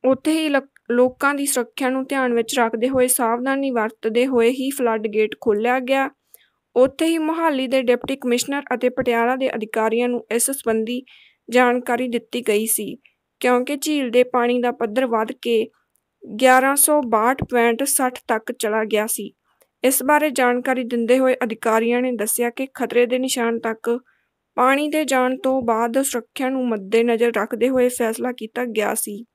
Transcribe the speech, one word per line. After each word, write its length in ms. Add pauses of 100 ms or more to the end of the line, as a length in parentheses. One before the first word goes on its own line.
ਉੱਥੇ 280
ਹੀ 160
ਲ-, 120 (300)
ਲੋਕਾਂ 440
ਦੀ 120
ਸੁਰੱਖਿਆ 420
ਨੂੰ 160
ਧਿਆਨ 300
ਵਿੱਚ 240
ਰੱਖਦੇ 300
ਹੋਏ 180
ਸਾਵਧਾਨੀ 640
ਵਰਤਦੇ 560
ਹੋਏ 240
ਹੀ 200
ਫਲੱਡ 360
ਗੇਟ 340
ਖੋਲ੍ਹਿਆ 400
ਗਿਆ। 300 (640)
ਉੱਥੇ 300
ਹੀ 120
ਮੁਹਾਲੀ 480
ਦੇ 160
ਡਿਪਟੀ 340
ਕਮਿਸ਼ਨਰ 460 (120)
ਅਤੇ 140
ਪਟਿਆਲਾ 480
ਦੇ 180
ਅਧਿਕਾਰੀਆਂ 540
ਨੂੰ 240
ਇਸ 180
ਸੰਬੰਧੀ 520 (480)
ਜਾਣਕਾਰੀ 580
ਦਿੱਤੀ 400
ਗਈ 180
ਸੀ, 300 (440)
ਕਿਉਂਕਿ 360
ਝੀਲ 340
ਦੇ 140
ਪਾਣੀ 360
ਦਾ 120
ਪੱਧਰ 340
ਵੱਧ 260
ਕੇ 360 (720)
ਗਿਆਰਾਂ 360
ਸੌ 260
ਬਾਹਠ 420
ਪੁਆਇੰਟ 400
ਸੱਠ 340 (100)
ਤੱਕ 240
ਚਲਾ 320
ਗਿਆ 220
ਸੀ। 260 (520)
ਇਸ 180
ਬਾਰੇ 280
ਜਾਣਕਾਰੀ 540
ਦਿੰਦੇ 340
ਹੋਏ 160
ਅਧਿਕਾਰੀਆਂ 680
ਨੇ 100
ਦੱਸਿਆ 380
ਕਿ 240
ਖਤਰੇ 320
ਦੇ 120
ਨਿਸ਼ਾਨ 400
ਤੱਕ 400 (560)
ਪਾਣੀ 340
ਦੇ 160
ਜਾਣ 320
ਤੋਂ 260
ਬਾਅਦ 400
ਸੁਰੱਖਿਆ 460
ਨੂੰ 200
ਮੱਦੇਨਜ਼ਰ 680
ਰੱਖਦੇ 320
ਹੋਏ 200
ਫੈਸਲਾ 440
ਕੀਤਾ 320
ਗਿਆ 300
ਸੀ। 300 (100)